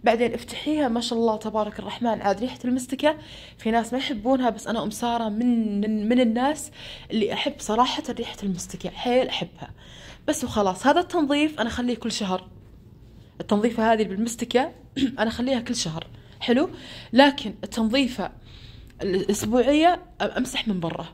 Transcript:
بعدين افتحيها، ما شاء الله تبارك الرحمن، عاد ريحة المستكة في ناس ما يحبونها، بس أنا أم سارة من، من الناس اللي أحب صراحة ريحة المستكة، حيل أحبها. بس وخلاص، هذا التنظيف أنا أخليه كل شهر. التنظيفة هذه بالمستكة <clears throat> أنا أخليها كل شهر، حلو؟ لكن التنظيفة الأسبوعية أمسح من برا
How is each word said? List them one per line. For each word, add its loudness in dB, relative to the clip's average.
بعدين 4
افتحيها، -2
ما 0
شاء -2
الله 2
تبارك -4
الرحمن، -2
عاد 2
ريحة -6
المستكة 0
في -2
ناس 2
ما 0
يحبونها، 2
بس -6
أنا -2
أم -2
سارة -2
من، 0
من 6
الناس 2
اللي 0
أحب -4
صراحة 0
ريحة -8
المستكة، -6
حيل 0
أحبها. -8
بس 0
وخلاص، 2
هذا 6
التنظيف 2
أنا 0
أخليه -2
كل -6
شهر. -2
التنظيفة 2
هذه 4
بالمستكة 0
<clears throat> -2
أنا 2
أخليها 0
كل -4
شهر، -6
حلو؟ 2
لكن 6
التنظيفة 0
الأسبوعية 2
أمسح -2
من 0
برا -4